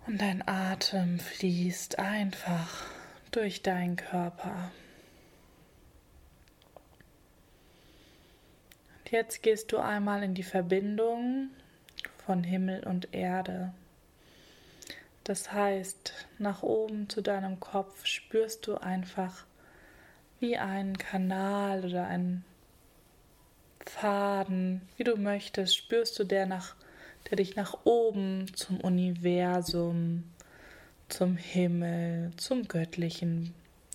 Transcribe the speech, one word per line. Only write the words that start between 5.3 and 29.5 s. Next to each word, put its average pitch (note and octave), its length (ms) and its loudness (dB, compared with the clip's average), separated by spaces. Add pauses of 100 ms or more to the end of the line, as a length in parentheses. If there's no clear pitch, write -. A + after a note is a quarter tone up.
Und - 140 -10
jetzt A3+ 320 0
gehst A3 300 4
du G#3+ 40 4
einmal G3+ 460 2
in F#3+ 100 0
die F#3 100 -2
Verbindung A3+ 1040 2 (760)
von F3+ 180 2
Himmel F#3 420 0
und F3+ 280 -4
Erde. F#3 600 -2 (1500)
Das - 260 -4
heißt, G3 640 0 (240)
nach G3+ 260 -2
oben A3 460 2
zu - 120 -2
deinem F#3+ 380 0
Kopf - 460 -4
spürst - 640 0
du G#3 80 -2
einfach F#3 680 -4 (960)
wie A#3+ 180 0
einen G3 400 -2
Kanal G3 880 0
oder F3+ 220 -2
einen F3+ 380 -2 (1400)
Faden, G3 960 0 (140)
wie B3 80 -4
du A#3+ 140 4
möchtest, G3+ 580 0
spürst - 440 2
du, G#3+ 40 2
der G3 220 4
nach, F#3 300 -4 (540)
der G3+ 80 0
dich F#3+ 180 2
nach G3 280 -4
oben G3+ 600 4 (100)
zum - 240 -4
Universum F3 1400 2 (840)